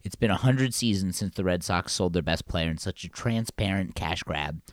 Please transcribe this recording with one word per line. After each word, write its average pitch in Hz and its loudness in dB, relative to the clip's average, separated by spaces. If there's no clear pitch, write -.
It's - -8
been 110 4
a 92 4
hundred 131 4
seasons 95 0
since 98 -4
the 95 -2
Red 90 2
Sox 87 0
sold 90 2
their 85 2
best 80 -2
player 82 0
in 80 -2
such - -6
a 85 -10
transparent 107 -2
cash 80 -2
grab. 76 -4